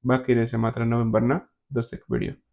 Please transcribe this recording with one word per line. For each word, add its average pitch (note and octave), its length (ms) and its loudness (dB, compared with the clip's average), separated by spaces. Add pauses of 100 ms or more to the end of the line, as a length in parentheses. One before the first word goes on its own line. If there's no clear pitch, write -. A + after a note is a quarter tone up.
બાકી B2+ 300 2
રહેશે A#2 220 0
માત્ર A2+ 280 -2
નવેમ્બરના A#2 560 2 (300)
દસેક A#2 300 -6 (100)
વીડિયો. A#2+ 220 -2 (200)